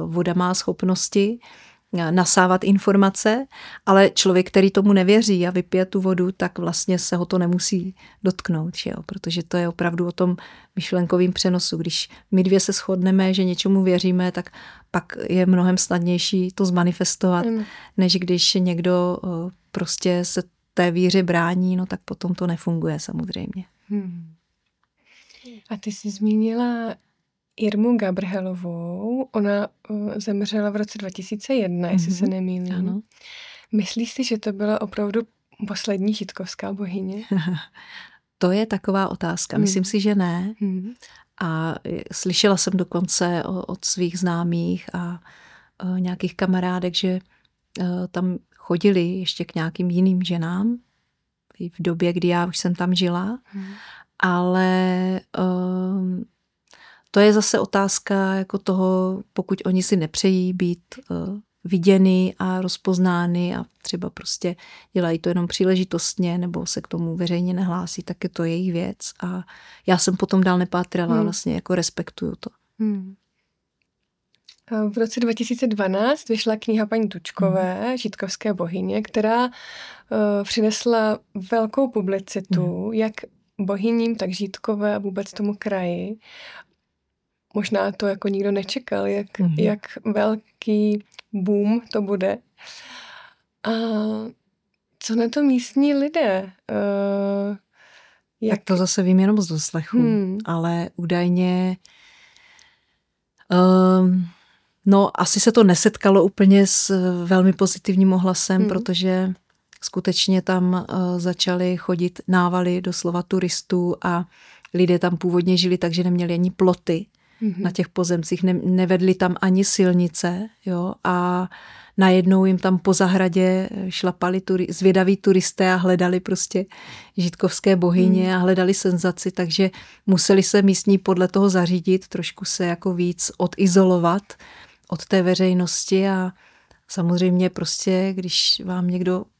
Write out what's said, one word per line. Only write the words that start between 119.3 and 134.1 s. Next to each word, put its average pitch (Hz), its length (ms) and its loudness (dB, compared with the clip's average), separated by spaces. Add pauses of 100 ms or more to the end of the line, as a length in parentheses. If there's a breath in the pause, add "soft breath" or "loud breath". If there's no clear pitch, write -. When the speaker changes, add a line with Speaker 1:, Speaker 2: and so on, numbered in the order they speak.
Speaker 1:
ani 190 240 4
silnice, 180 840 2 (180)
jo, 180 280 -4 (100)
a 180 440 0 (500 loud breath)
najednou 190 460 6
jim 190 140 4
tam 185 200 2
po 185 160 2
zahradě 185 760 2 (200)
šlapali 180 520 -2
turi-, 185 320 -2
zvědaví 185 440 4
turisté 190 560 2
a 185 40 4
hledali 180 440 2
prostě 190 460 -4 (500 loud breath)
žitkovské 185 600 0
bohyně 180 480 4
Speaker 2:
Hmm. 185 100 0
Speaker 1:
a 185 40 2
hledali 185 360 4
senzaci, 180 560 -2
takže 185 400 0 (360 loud breath)
museli 196 360 6
se 202 200 4
místní 196 360 4
podle 185 300 2
toho 196 220 4
zařídit, 185 580 2
trošku - 360 -8
se - 220 -4
jako 175 280 -2
víc 175 440 -2
odizolovat 185 840 4 (640 loud breath)